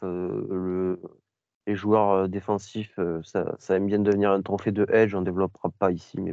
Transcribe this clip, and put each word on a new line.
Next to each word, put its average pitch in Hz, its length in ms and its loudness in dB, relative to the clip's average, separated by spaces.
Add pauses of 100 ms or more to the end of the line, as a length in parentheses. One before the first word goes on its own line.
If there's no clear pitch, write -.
euh, 92 480 -4
le, 92 500 -2 (680)
les 104 100 -2
joueurs, 104 340 4
euh, 98 180 2
défensifs, 101 720 -6
euh, 85 240 -2
ça, 87 360 -4
ça - 180 0
aime 98 100 2
bien 101 140 0
devenir 101 320 2
un 98 100 2
trophée 98 300 -2
de 101 180 0
Edge, 110 240 4
on 95 80 0
développera 92 480 -2
pas 95 220 0
ici, 90 280 -8
mais 90 120 -4